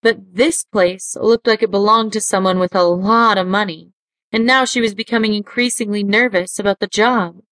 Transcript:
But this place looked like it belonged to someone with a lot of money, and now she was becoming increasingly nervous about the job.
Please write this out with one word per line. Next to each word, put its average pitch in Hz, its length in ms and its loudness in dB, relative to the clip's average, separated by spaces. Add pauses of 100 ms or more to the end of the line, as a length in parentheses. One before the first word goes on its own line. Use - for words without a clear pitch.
But 214 320 -2
this 262 300 0
place 190 560 -2
looked 226 280 0
like 220 140 2
it 214 100 0
belonged 214 420 2
to 214 80 -4
someone 190 380 0
with 180 160 -2
a 185 80 2
lot 202 540 2
of 185 100 -2
money, 185 440 -4 (400)
and 226 140 0
now 254 200 4
she 247 160 -2
was 220 120 0
becoming 220 400 -2
increasingly 208 680 -4
nervous 202 560 -2
about 196 200 0
the 202 80 -4
job. 208 540 0 (100)